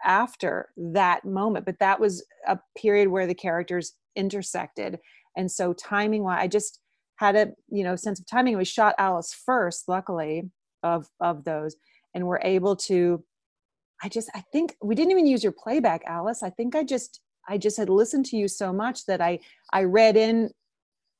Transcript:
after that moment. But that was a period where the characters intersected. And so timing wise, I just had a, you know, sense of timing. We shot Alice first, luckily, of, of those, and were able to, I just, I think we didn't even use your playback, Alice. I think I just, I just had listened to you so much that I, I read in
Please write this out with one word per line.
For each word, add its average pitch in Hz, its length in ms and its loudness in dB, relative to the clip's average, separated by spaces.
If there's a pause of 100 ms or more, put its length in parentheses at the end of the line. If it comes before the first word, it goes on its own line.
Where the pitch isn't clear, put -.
after 196 720 0
that 175 480 2
moment. 190 400 -2
But 185 140 -6
that 190 200 2
was 202 240 0 (240)
a 190 120 0 (180)
period 208 300 4
where 185 180 0
the 180 80 -2
characters 175 600 -4 (220)
intersected. 190 840 -6 (380)
And 185 120 -2
so 180 220 -2
timing 208 520 -2
wise, 180 180 -2
I 185 60 0
just 208 340 -4 (340)
had 202 200 2
a, 214 160 2 (180)
you 202 140 -2
know, 180 120 -2
sense 196 240 -6
of 180 60 -20
timing. 247 320 2
We 190 80 0
shot 214 320 2
Alice 185 360 -2
first, 220 540 -2
luckily, 175 600 -4 (340)
of, 170 240 -2 (140)
of 160 240 -2
those, 156 320 -6 (360)
and 180 120 -4
were 180 180 -2
able 190 320 2
to, 175 480 0 (800)
I 202 60 -8
just, 220 260 -8
I 196 60 -12 (100)
think 330 300 -2
we 214 140 -2
didn't 330 160 2
even 359 160 6
use 254 160 4
your 202 100 0
playback, 226 520 0
Alice. 180 380 -6
I 185 60 -6
think 240 260 -4
I 311 80 0
just, - 380 -6 (260)
I 202 100 -2
just 208 200 0
had 202 120 -2
listened 233 380 4
to 233 100 -4
you 202 100 0
so 190 260 -4
much 226 320 -4
that 180 160 -2
I, 175 180 0 (320)
I 190 120 2
read 214 340 6
in 220 320 4 (720)